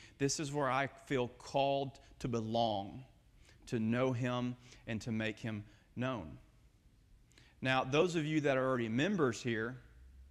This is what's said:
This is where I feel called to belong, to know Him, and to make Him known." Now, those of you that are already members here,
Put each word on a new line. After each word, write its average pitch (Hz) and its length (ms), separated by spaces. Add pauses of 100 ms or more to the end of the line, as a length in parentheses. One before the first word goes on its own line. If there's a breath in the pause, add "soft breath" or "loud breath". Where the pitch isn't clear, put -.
(180 loud breath)
This 139 220
is 143 120
where 143 160
I 131 200
feel 123 400
called 139 720 (180 soft breath)
to - 80
belong, 113 800 (640 soft breath)
to 123 120
know 120 340
Him, 123 440 (320 loud breath)
and 110 140
to 117 100
make 110 260
Him 107 260 (300 soft breath)
known." 117 440 (1200 soft breath)
Now, 131 240
those 165 320
of 151 100
you 156 140
that 139 160
are 131 100
already 120 220
members 139 520
here, 120 400 (500)